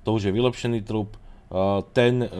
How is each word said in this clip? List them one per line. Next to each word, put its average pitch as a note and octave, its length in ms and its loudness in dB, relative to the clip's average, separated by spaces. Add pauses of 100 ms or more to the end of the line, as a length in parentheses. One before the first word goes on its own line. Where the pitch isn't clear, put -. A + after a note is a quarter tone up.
to G#2+ 80 2
už G2+ 160 2
je - 80 2
vylepšený A#2 480 0
trup. G#2+ 320 -6
E, - 20 -20 (800)
ten, B2 320 2
e, - 0 - (100)